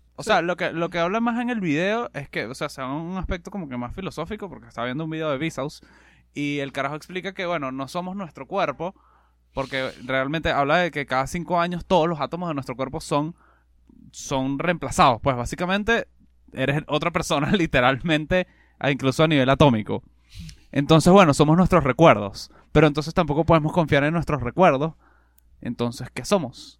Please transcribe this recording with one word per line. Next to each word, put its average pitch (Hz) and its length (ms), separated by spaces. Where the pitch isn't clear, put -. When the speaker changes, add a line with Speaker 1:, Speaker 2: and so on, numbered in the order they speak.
Speaker 1:
O 147 60
Speaker 2:
Sí. - 60
Speaker 1:
sea, 190 120
lo 175 140
que, 170 160
lo 165 180
que 175 100
habla 185 200
más 233 220
en 240 80
el 233 100
video 190 540
es 139 160
que, 143 160
o 117 100
sea, 151 140
se - 120
va 131 80
a 135 40
un 170 240
aspecto 185 340
como 185 160
que 127 100
más 120 160
filosófico, 165 560
porque 117 180
estaba 117 180
viendo 127 180
un 160 60
video 156 220
de 135 60
Vsauce, 147 480
y 143 260
el 135 120
carajo 139 240
explica 180 380
que, 185 120
bueno, 151 260
no 135 160
somos 180 280
nuestro 151 320
cuerpo, 165 480
porque 131 380
realmente 139 460
habla 143 260
de 175 140
que 143 140
cada 131 220
cinco 170 320
años 175 260
todos 165 220
los 165 140
átomos 175 280
de 156 60
nuestro 131 200
cuerpo 135 260
son, 156 340
son 135 480
reemplazados. 147 600
Pues, 135 140
básicamente, 190 720
eres 139 340
otra 151 240
persona, 175 400
<laughs> 208 40
literalmente, 151 920
e 139 120
incluso 131 320
a 160 40
nivel 135 220
atómico. 117 520
Entonces, 151 400
bueno, 180 220
somos 156 240
nuestros 175 260
recuerdos, 120 680
pero 151 140
entonces 147 260
tampoco 156 320
podemos 156 260
confiar 151 320
en 156 100
nuestros 151 280
recuerdos. 143 520
Entonces, 120 520
¿qué - 120
somos? - 540